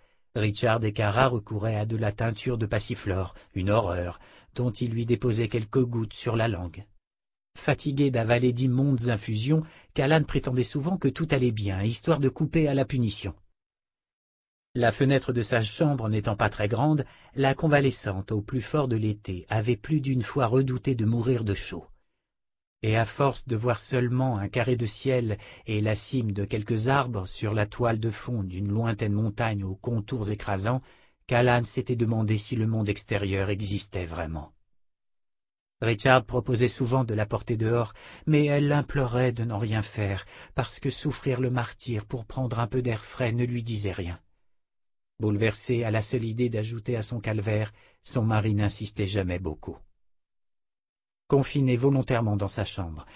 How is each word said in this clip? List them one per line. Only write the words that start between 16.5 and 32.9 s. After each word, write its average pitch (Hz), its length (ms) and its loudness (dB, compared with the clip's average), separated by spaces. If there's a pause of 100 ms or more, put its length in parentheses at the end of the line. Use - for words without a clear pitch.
grande, 139 380 2 (300)
la 135 180 4
convalescente, 135 800 2
au 107 100 0
plus 123 200 -4
fort 147 260 0
de 120 80 0
l'été, 101 540 -4
avait 110 260 2
plus 151 260 0
d'une 127 220 0
fois 131 240 0
redouté 127 480 2
de 113 100 0
mourir 117 380 2
de 101 100 0
chaud. - 320 -8 (960)
Et 110 160 2
à 113 80 4
force 135 420 -2
de 120 80 0
voir 113 220 0
seulement 123 640 0
un 98 100 -4
carré 123 260 0
de 117 120 -2
ciel 120 500 0 (300)
et 107 120 0
la 107 140 2
cime 110 380 -2
de 101 140 -2
quelques 107 420 -2
arbres 123 400 0
sur 107 260 -4
la 104 140 2
toile 117 320 0
de 113 100 0
fond 110 320 -4
d'une 92 260 -4
lointaine 107 460 0
montagne 107 500 0
aux 95 120 -4
contours 110 560 -4
écrasants, 104 500 -2 (460)
Callan 123 380 4
s'était 123 300 -4
demandé 110 440 2
si - 160 -4
le 110 100 2
monde 110 240 0
extérieur 98 600 -2